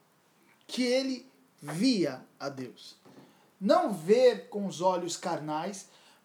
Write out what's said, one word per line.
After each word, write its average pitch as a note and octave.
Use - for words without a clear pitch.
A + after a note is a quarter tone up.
que -
ele B3+
via D#3
a C#3
Deus. C3
Não C#4+
ver G#3
com G3+
os D3+
olhos F3
carnais, D#3+